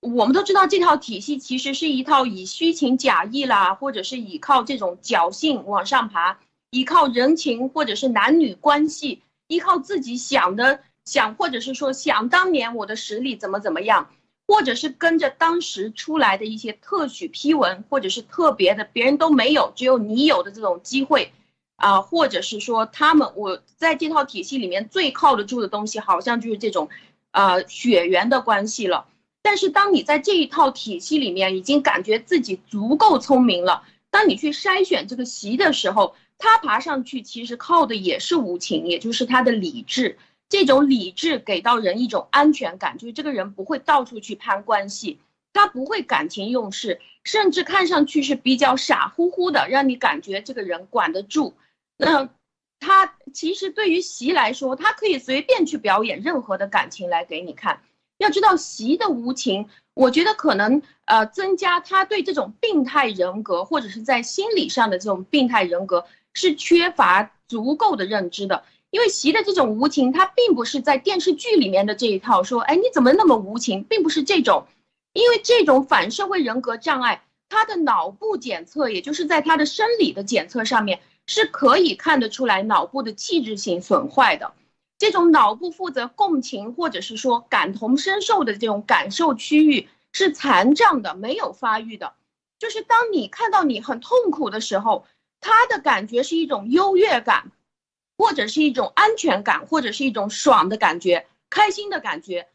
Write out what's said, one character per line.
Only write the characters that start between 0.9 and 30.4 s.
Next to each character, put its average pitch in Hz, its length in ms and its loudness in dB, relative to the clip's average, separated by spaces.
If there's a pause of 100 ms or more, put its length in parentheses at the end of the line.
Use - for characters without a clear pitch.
体 220 240 -8
系 277 200 -6
其 254 180 -6
实 269 160 -4
是 311 160 -4
一 262 140 -2
套 269 240 2
以 190 180 -10
虚 330 260 -2
情 277 240 0
假 208 300 0
意 262 200 -6
啦， 196 280 2
或 269 180 -6
者 208 120 -8
是 262 160 -10
依 220 180 -12
靠 269 260 0
这 262 140 -6
种 185 240 -6
侥 180 300 0
幸 277 340 -4
往 196 180 -2
上 240 240 0
爬， 170 320 -2 (300)
依 254 160 -2
靠 320 220 4
人 254 280 2
情 262 340 -4
或 311 140 -4
者 220 120 -4
是 269 140 -2
男 240 300 4
女 247 140 2
关 294 340 2
系， 294 360 -8 (240)
依 330 120 -2
靠 359 200 0
自 392 200 -6
己 247 160 -8
想 208 400 -2
的， 254 260 2 (240)
想， 220 280 0
或 330 160 -2
者 254 100 -6
是 247 140 -10
说 269 180 -4
想 247 380 -2
当 359 220 2
年 240 240 -2
我 214 100 -6
的 214 100 -8
实 214 240 -8
力 254 160 -6
怎 196 140 -10
么 196 100 -4
怎 202 140 -4
么 165 80 -4
样， 175 280 2 (380)
或 415 140 6
者 254 140 0
是 302 140 -4
跟 330 280 0
着 294 120 0
当 330 320 0
时 220 300 -8
出 311 260 -6
来 208 200 2
的 214 80 -8
一 220 100 -8
些 220 180 -12
特 349 340 -4
许 190 200 -12
批 - 260 -2
文， 196 360 0
或 277 100 0
者 190 100 -6
是 226 120 -8
特 320 300 0
别 196 240 2
的 208 100 -6
别 233 200 -2
人 285 120 2
都 320 120 2
没 269 240 4
有， 277 220 0
只 247 100 -4
有 254 120 4
你 220 280 0
有 220 180 4
的 202 80 -10
这 214 100 -16
种 180 220 -2
机 269 200 -4
会， 262 300 0 (440)
啊， 196 240 4
或 320 260 0
者 190 140 -2
是 208 180 -8
说 226 260 -2
他 302 300 2
们， 269 200 4
我 190 260 -6 (140)
在 320 200 0
这 311 140 -6
套 302 140 2
体 220 200 -8
系 269 160 -6
里 202 80 -4
面 196 200 -4
最 330 240 -2
靠 277 240 2
得 208 80 -4
住 240 180 -6
的 202 60 -4
东 208 200 -6
西， 214 120 -8
好 185 220 0
像 233 180 -2
就 226 100 -10
是 214 80 -4
这 208 120 -4
种， 165 200 -4 (420)
呃， - 360 2
血 180 400 2
缘 190 220 2
的 262 120 2
关 214 260 0
系 214 200 -6
了。 175 200 -2 (340)
但 403 160 2
是 392 120 0
当 403 240 2
你 247 100 2
在 302 160 2
这 403 140 0
一 330 120 2